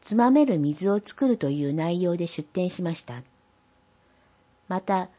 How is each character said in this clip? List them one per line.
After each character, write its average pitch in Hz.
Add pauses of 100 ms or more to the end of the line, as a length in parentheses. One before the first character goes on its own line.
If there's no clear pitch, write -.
つ -
ま 240
め 285
る 190
水 151
を 208
作 -
る 247
と 139
い 143
う 143
内 170
容 175
で 175
出 151
展 180
し 180
ま 170
し -
た。 123 (1500)
ま 185
た、 185 (100)